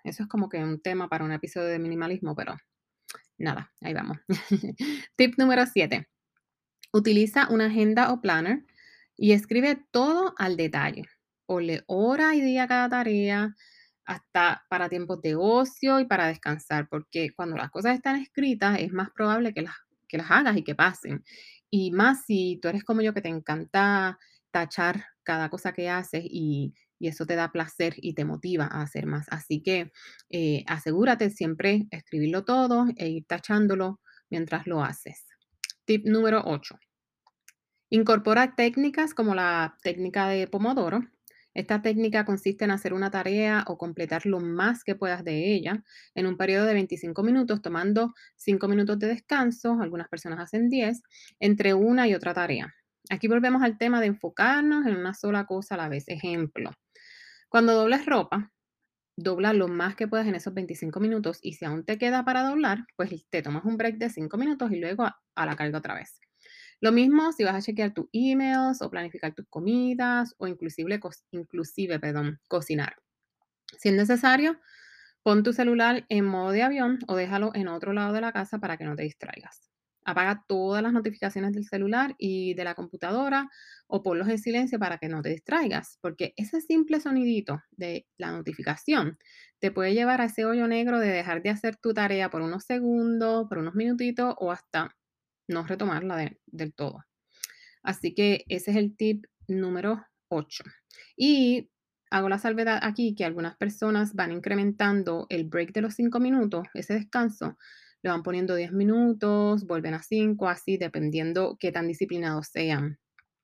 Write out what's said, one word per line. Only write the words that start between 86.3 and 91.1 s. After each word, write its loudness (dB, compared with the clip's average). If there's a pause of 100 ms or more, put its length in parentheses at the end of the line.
ese -4
simple 2
sonidito 0
de -10 (120)
la -6
notificación -2 (440)
te 0
puede 0
llevar 2
a 2
ese -2
hoyo 0
negro 0
de 2
dejar -2